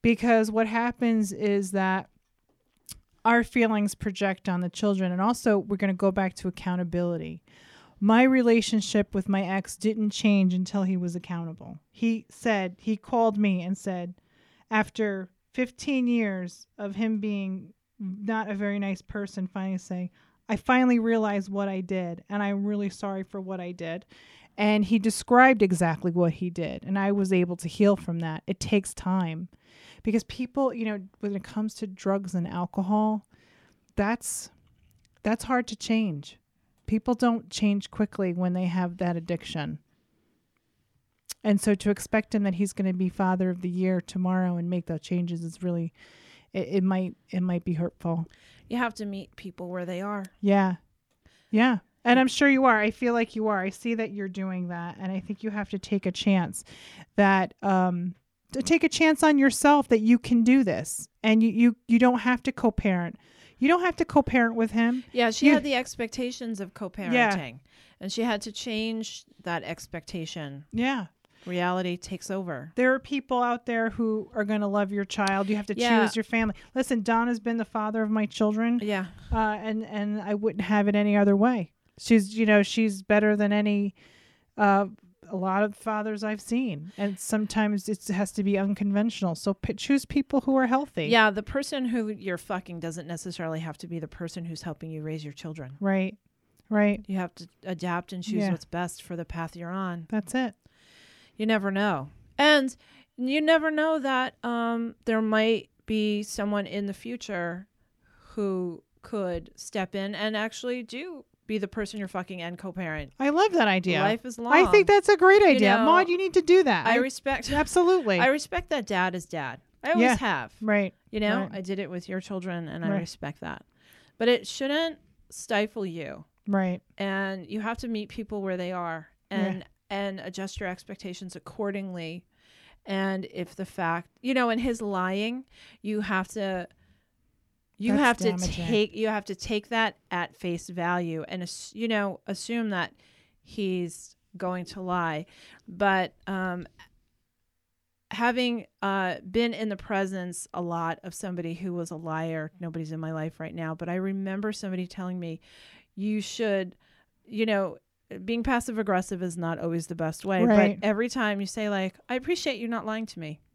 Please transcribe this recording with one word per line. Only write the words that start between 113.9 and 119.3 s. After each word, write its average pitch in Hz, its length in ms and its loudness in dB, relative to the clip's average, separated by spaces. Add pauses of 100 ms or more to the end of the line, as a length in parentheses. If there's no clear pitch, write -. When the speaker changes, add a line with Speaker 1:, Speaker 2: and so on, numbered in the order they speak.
Speaker 2:
Life 214 260 2
is 240 120 -12
Speaker 1:
I 277 280 6
think 415 220 6
Speaker 2:
long. 403 80 8
Speaker 1:
that's 403 120 4
a 403 80 8
great 381 260 10
Speaker 2:
You 381 80 10
Speaker 1:
idea. 208 260 6
Speaker 2:
know, 226 80 4
Speaker 1:
Maude, 349 240 8
you 349 100 2
need 381 160 -2
to 359 80 6
do 349 220 8
that. 196 240 2
Speaker 2:
I 226 60 4
Speaker 1:
I - 20 4
Speaker 2:
respect 262 560 -2
Speaker 1:
Absolutely. 302 640 4
Speaker 2:
I 240 80 6
respect 302 440 0
that 269 140 -2
dad 185 300 0
is 180 120 -8
dad. 135 340 -8 (240)